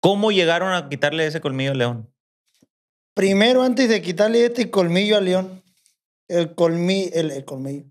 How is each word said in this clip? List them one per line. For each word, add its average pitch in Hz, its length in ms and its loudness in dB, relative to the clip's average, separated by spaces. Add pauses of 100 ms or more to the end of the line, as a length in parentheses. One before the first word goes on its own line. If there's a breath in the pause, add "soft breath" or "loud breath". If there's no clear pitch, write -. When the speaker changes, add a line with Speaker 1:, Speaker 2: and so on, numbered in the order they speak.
Speaker 1:
¿Cómo 202 320 2
llegaron 175 400 2
a 160 160 -4
quitarle 147 380 -2
ese 156 140 -6
colmillo 135 300 -4
de 135 80 -4
león? 120 360 -4 (1000)
Speaker 2:
Primero, 202 480 4
antes 254 260 2
de 208 140 2
quitarle 208 420 2
este 240 260 -2
colmillo 196 460 2
al 196 80 2
león, 185 380 -4 (680)
el 170 260 -2
colmi-, 175 600 0
el, 160 160 -2
el 139 140 -10
colmillo 139 460 -12